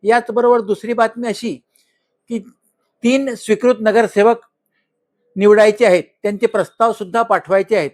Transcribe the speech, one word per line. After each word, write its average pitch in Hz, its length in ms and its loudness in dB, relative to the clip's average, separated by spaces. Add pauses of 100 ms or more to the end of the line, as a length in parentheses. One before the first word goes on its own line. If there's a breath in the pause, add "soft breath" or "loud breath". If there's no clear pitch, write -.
याचबरोबर 240 580 0
दुसरी 208 320 -6
बातमी 233 360 -2
अशी 190 320 -8 (680)
की 233 100 -8 (640)
तीन 262 320 0
स्वीकृत 220 460 0
नगरसेवक 214 600 2 (960)
निवडायचे 208 500 4
आहेत, 180 160 2 (200)
त्यांचे 208 240 -4
प्रस्ताव 226 460 -2
सुद्धा 208 300 -6
पाठवायचे 196 540 -2
आहेत. 147 180 -2